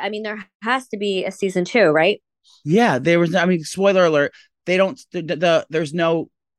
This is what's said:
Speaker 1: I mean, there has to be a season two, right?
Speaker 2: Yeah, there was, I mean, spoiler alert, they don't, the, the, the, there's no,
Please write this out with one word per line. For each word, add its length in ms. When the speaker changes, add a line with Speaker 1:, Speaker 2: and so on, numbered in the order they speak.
Speaker 1:
I 80
mean, 140
there 240
has 260
to 80
be 280
a 60
season 340
two, 240
right? 320
Speaker 2:
Yeah, 360
there 200
was, 160
I 100
mean, 180
spoiler 420
alert, 260
they 120
don't, 220
the, 100
the, 140
the, 340
there's 240
no, 360